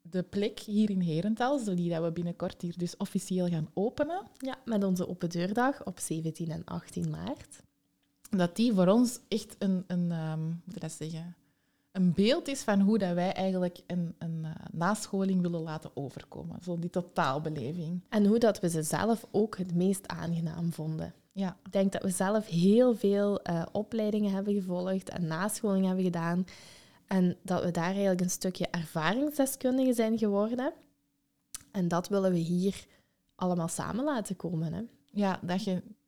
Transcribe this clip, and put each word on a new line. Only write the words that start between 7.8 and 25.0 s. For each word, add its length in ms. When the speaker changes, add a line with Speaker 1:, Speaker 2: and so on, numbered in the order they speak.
Speaker 1:
dat 260
die 180
voor 140
ons 400
echt 320
een, 280
een, 240
ehm, 280
hoe 140
moet 100
ik 60
dat 100
zeggen, 440
een 220
beeld 340
is 140
van 180
hoe 180
dat 160
wij 200
eigenlijk 540
een, 300
een, 280
eh, 60
nascholing 720
willen 200
laten 320
overkomen. 720
Zo 160
die 100
totaalbeleving. 1200
Speaker 2:
En 160
hoe 140
dat 200
we 100
ze 140
zelf 480
ook 260
het 180
meest 320
aangenaam 680
vonden. 400
Speaker 1:
Ja. 340
Speaker 2:
Ik 60
denk 200
dat 100
we 80
zelf 380
heel 480
veel, 460
eh, 300
opleidingen 600
hebben 220
gevolgd 560